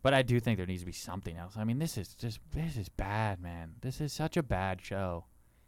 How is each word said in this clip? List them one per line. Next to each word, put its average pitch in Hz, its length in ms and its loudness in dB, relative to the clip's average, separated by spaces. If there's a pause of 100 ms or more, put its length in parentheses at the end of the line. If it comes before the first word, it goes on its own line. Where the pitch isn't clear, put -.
But 135 120 6
I 135 80 8
do 120 180 6
think 113 180 4
there 92 80 -2
needs 90 160 -2
to 87 40 -8
be 87 60 -6
something 87 460 -6
else. 87 200 -10
I 110 60 -2
mean, 117 160 2
this 160 180 -2
is 95 180 -6
just, 113 240 -6 (120)
this 160 260 -4
is 98 120 -4
bad, 101 520 0
man. 85 400 -10
This 131 200 -6
is 147 120 -4
such - 240 0
a 165 60 4
bad 95 380 0
show. 90 440 -2 (420)